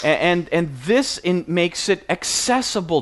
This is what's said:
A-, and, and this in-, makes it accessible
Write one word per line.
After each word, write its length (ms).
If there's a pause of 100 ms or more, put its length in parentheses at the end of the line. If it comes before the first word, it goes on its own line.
A-, 40 (260)
and, 180
and 160 (180)
this 380
in-, 240
makes 400
it 220
accessible 920